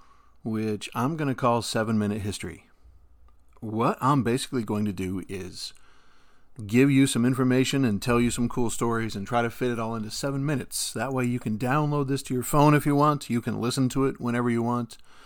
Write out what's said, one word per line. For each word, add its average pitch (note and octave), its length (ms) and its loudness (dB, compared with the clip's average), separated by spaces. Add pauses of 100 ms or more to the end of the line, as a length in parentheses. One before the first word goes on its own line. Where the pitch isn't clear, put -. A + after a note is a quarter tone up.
(440)
which A2 500 -4
I'm C3+ 240 -2
gonna C#3+ 160 -2
call A#2+ 300 2
Seven A2 340 0
Minute G#2 240 -2
History. F#2 460 -8 (920)
What A#2 400 0
I'm C#3 220 4
basically A#2+ 400 0
going G#2+ 240 0
to G#2 80 -2
do F#2 340 -4
is F#2 460 -10 (920)
give B2+ 240 6
you C3+ 160 6
some A#2+ 180 0
information C3 580 2
and G#2 160 0
tell A#2+ 220 2
you A#2+ 80 2
some A#2+ 180 0
cool A#2 220 0
stories A2+ 460 -2
and G2+ 100 -6
try A#2+ 160 0
to A#2 80 0
fit B2 220 -4
it A2+ 80 -4
all A2+ 160 -4
into G#2+ 160 -8
seven C#3 340 -4
minutes. - 480 -4
That B2 180 -4
way B2+ 140 -2
you A#2+ 140 -2
can G#2+ 180 -4
download C#3+ 520 0
this C3+ 140 -2
to B2+ 120 -4
your B2 80 -2
phone D3 320 6
if C#3+ 100 2
you C#3+ 100 2
want. C#3+ 360 2
You A#2 100 0
can G#2+ 180 -4
listen B2 300 0
to C3+ 160 0
it C3 160 -4
whenever A#2+ 300 0
you A#2 100 0
want. A#2+ 380 -4 (260)